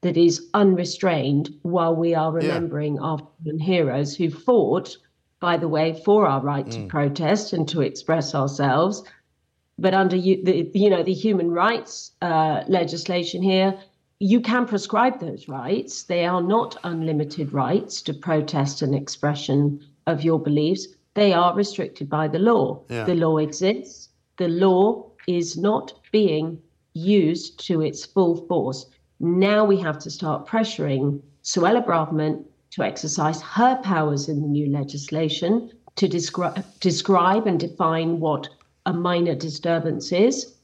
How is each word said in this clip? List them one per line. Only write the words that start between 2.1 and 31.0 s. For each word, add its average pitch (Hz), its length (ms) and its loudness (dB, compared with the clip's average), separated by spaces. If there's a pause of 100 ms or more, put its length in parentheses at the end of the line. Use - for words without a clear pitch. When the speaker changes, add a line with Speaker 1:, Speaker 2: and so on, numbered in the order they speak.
Speaker 1:
are 156 260 0
Speaker 2:
Yeah. 165 60 0
Speaker 1:
remembering 151 540 -2
our 151 180 -4
fallen 156 400 -10
heroes 147 560 0
who 170 160 0
fought, 190 680 0 (440)
by 175 160 0
the 165 120 -2
way, 160 360 0
for 208 220 6
our 135 160 0
right 139 280 -4
to 113 100 -8
Speaker 2:
Mm. 101 80 -10
Speaker 1:
protest 156 680 0
and 160 140 0
to 170 120 -2
express 156 540 -2
ourselves. 139 680 0 (760)
But 180 160 2
under 185 220 4
you, 185 280 2
the, 170 300 2
you 202 160 6
know, 175 120 4
the 185 120 0
human 175 360 0
rights, 202 680 -2
uh, 160 480 0
legislation 175 760 -2
here, 190 320 2 (440)
you 208 240 4
can 240 240 0
prescribe 214 520 0
those - 300 -10
rights. 143 540 -6
They 175 240 0
are 180 160 0
not 214 420 0
unlimited 160 680 -4
rights 139 480 -2
to 160 100 -6
protest 147 680 -2
and 139 120 0
expression 143 840 -2 (260)
of 160 160 -2
your 160 160 2
beliefs. 151 500 0 (260)
They 202 180 4
are 175 240 4
restricted 196 540 -4
by 151 180 -2
the 160 100 -2
law. 208 420 2 (100)
Speaker 2:
Yeah. 120 140 -4
Speaker 1:
The 180 100 0
law 160 240 2
exists. 180 720 -4 (260)
The 180 120 -2
law 190 580 4 (200)
is 175 300 -2
not 202 380 -2 (180)
being 165 460 2 (340)
used 170 760 0
to 165 120 0
its 151 240 -4
full 170 320 2 (100)
force. 131 380 -2 (360)
Now 196 440 4
we 196 140 4
have 156 220 -4
to - 100 -14
start - 360 -6
pressuring 143 720 -2 (220)